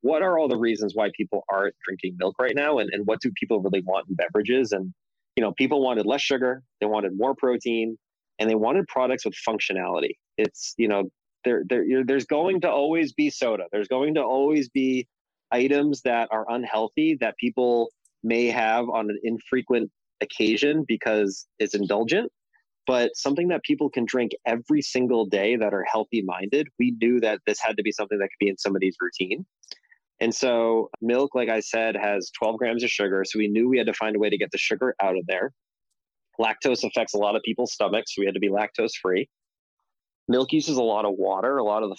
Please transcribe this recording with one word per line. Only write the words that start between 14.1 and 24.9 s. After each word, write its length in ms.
to 80
always 460
be 400
items 520
that 280
are 180
unhealthy 720
that 180
people 520
may 240
have 420
on 220
an 140
infrequent 640
occasion 680
because 600
it's 160
indulgent, 560
but 260
something 340
that 140
people 260
can 160
drink 280
every 360
single 440